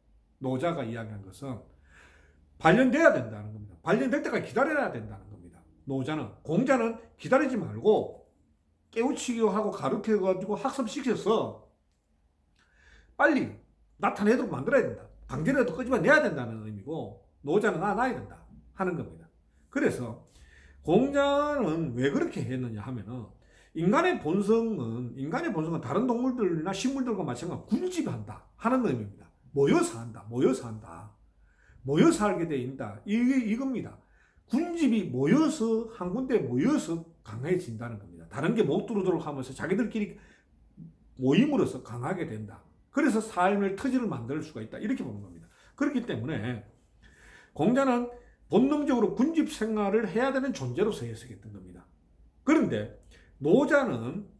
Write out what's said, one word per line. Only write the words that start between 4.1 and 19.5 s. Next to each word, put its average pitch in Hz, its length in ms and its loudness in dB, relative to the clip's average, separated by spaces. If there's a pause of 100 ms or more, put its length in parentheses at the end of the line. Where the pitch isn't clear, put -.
때까지 190 240 -2
기다려야 277 440 0
된다는 107 380 -12
겁니다. 90 320 -20 (240)
노자는, 135 440 -4 (140)
공자는 226 540 2 (200)
기다리지 254 400 2
말고 123 680 0 (640)
깨우치기하고 220 800 0
가르쳐가지고 196 840 0
학습시켜서 220 1160 -2 (1500)
빨리 254 340 4 (460)
나타내도록 208 540 2
만들어야 170 320 2
된다, - 240 -8 (200)
강제로라도 220 480 0
끄집어내야 254 460 4
된다는 120 440 -4
의미고, 107 600 -10 (160)
노자는 175 380 2
놔-, 202 140 0
놔야 233 220 0
된다 - 300 -14 (280)
하는 180 220 -2
겁니다. - 340 -10 (400)